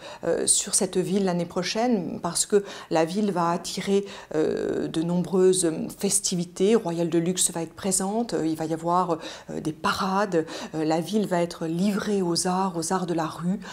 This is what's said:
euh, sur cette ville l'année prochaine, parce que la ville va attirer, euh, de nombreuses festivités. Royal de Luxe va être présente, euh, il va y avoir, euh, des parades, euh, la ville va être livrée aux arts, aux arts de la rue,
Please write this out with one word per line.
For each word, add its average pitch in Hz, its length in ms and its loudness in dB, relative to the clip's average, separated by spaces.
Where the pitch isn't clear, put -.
euh, - 240 0
sur - 260 0
cette 185 240 0
ville 190 280 2
l'année 175 200 0
prochaine, 190 760 0
parce - 240 -2
que 202 180 4
la 165 140 4
ville 196 280 0
va 170 180 2
attirer, 196 560 0
euh, - 520 0
de 160 160 -2
nombreuses 180 640 4
festivités. 190 760 2
Royal 170 280 0
de 170 140 2
Luxe 180 340 0
va 170 120 -4
être 165 100 -10
présente, 202 600 -2
euh, 156 140 0
il 160 80 0
va 160 100 -4
y 160 80 -2
avoir, 170 440 2
euh, 160 100 -6
des 156 140 -4
parades, 190 720 0
euh, 156 120 -2
la 160 160 2
ville 190 260 0
va 175 140 2
être 175 240 -2
livrée 196 560 0
aux 170 260 0
arts, 185 300 0
aux 160 160 -2
arts 185 140 0
de 175 60 0
la 160 120 0
rue, 170 340 -2